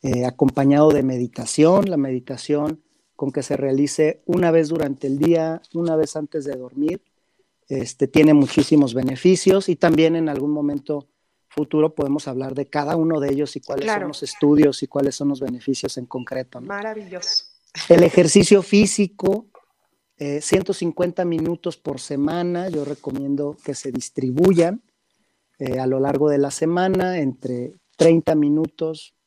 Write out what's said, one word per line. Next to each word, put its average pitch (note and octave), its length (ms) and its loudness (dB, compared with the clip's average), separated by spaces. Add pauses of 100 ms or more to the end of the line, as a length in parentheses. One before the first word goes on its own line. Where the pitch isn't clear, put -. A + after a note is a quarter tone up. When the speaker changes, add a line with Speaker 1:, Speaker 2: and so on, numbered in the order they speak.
Speaker 1:
eh, B2 220 -2
acompañado C#3 640 4
de C#3+ 120 2
meditación, C3 880 2
la E3 80 -2
meditación C#3 840 -4 (340)
con C#3 160 -4
que C#3+ 100 -4
se - 160 -6
realice C#3 680 0
una F3 260 0
vez D#3+ 200 2
durante C#3+ 360 -4
el C3+ 120 -2
día, D#3+ 420 0 (140)
una E3 220 -2
vez D#3 200 -2
antes D3+ 300 -8
de C#3 100 -8
dormir, C3+ 460 -6 (680)
este, C3 400 -2
tiene D#3 240 6
muchísimos C#3+ 600 4
beneficios F3+ 760 2
y F3 80 0
también D#3+ 400 2
en D#3+ 120 -2
algún C#3+ 240 -2
momento C#3+ 560 -6 (400)
futuro D#3 460 0
podemos C#3+ 340 -4
hablar C3 260 -6
de C#3 140 -6
cada D3 280 -2
uno D#3+ 220 0
de C#3 140 -2
ellos C#3+ 240 -4
y C3 40 -8
cuáles C#3 260 -6
Speaker 2:
Claro. G#3 160 -2
Speaker 1:
son F3 60 -6
los - 140 -12
estudios D3 600 2
y C#3 40 -6
cuáles C#3 300 -4
son C#3+ 140 -4
los C3+ 100 -4
beneficios B2+ 560 -6
en B2 100 -10
concreto, C3 540 -10
¿no? - 80 -16
Speaker 2:
Maravilloso. G3+ 760 -8 (440)
Speaker 1:
El E3+ 160 8
ejercicio F#3 580 4
físico, G3+ 840 0 (720)
eh, C#3+ 240 -6
ciento F#3+ 320 0
cincuenta F3+ 500 -4
minutos E3 540 -4
por C#3+ 200 -10
semana, F3 680 -4
yo D#3 160 -4
recomiendo C#3 800 -6
que C#3+ 100 -6
se C#3 160 -10
distribuyan, E3 920 0 (760)
eh, C3 220 -4
a C3 60 -2
lo C3 120 -2
largo C#3 300 0
de C#3+ 100 2
la C#3 120 0
semana, F3+ 680 0
entre B2+ 540 -6 (240)
treinta E3 380 4
minutos D#3 800 -2 (120)